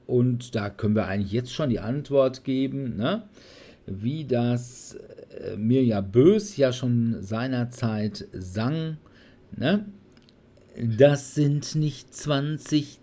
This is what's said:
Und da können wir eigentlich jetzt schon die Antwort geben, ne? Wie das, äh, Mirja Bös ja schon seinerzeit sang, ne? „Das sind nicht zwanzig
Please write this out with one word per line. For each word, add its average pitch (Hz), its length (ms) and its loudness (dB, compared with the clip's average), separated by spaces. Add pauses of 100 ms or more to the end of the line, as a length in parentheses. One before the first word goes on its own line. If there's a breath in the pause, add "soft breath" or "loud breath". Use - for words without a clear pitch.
Und 123 480 0
da 104 160 -2
können 107 260 0
wir 104 120 0
eigentlich 98 240 -4
jetzt 123 220 -4
schon 151 160 -2
die 107 100 0
Antwort 135 640 0
geben, 135 540 -4
ne? 180 260 -2 (640 loud breath)
Wie 120 400 -6
das, 120 720 -2 (420)
äh, 95 160 -8
Mirja 110 460 4
Bös 143 560 6
ja 131 160 4
schon 117 500 0
seinerzeit 113 1120 -2
sang, 127 640 -4 (580 soft breath)
ne? 202 300 0 (920)
„Das 120 580 4
sind 147 400 0
nicht 151 380 -4
zwanzig 147 880 -4